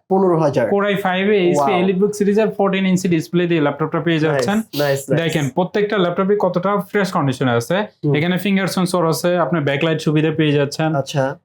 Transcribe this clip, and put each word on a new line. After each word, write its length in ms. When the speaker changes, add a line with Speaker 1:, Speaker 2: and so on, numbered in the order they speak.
Speaker 1:
পনেরো 300
হাজার। 300
Speaker 2:
Core 160
i 80
five 360
এইচপি 420
Speaker 1:
Wow। 120
Speaker 2:
EliteBook 280
সিরিজের 380
ফোরটিন 360
ইঞ্চি 220
ডিসপ্লে 400
দিয়ে 140
ল্যাপটপটা 380
পেয়ে 200
Speaker 1:
নাইস, 140
Speaker 2:
যাচ্ছেন। 200
Speaker 1:
নাইস, 260
নাইস। 420
Speaker 2:
দেখেন, 280
প্রত্যেকটা 480
ল্যাপটপই 420
কতটা 380
ফ্রেশ 340
কন্ডিশনে 400
আছে। 260
Speaker 1:
হুম। 380
Speaker 2:
এখানে 220
ফিঙ্গার 300
সেন্সর 400
আছে, 300
আপনি 220
ব্যাকলাইট 420
সুবিধা 300
পেয়ে 200
যাচ্ছেন। 440
Speaker 1:
আচ্ছা। 500